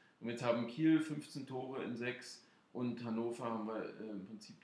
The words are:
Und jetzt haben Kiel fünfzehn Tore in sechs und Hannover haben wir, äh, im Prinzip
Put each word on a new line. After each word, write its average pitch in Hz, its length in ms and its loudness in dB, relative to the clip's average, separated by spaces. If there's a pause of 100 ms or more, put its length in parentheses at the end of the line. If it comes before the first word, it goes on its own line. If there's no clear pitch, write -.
(200)
Und 117 100 -4
jetzt 117 120 -2
haben 120 240 4
Kiel 160 340 6
fünfzehn 147 460 -4
Tore 131 380 -4
in 117 120 -4
sechs 123 480 -6 (280)
und 120 320 -2
Hannover 117 400 0
haben 110 220 0
wir, 107 180 -2 (160)
äh, 110 100 -6
im 98 160 -6
Prinzip 110 380 -14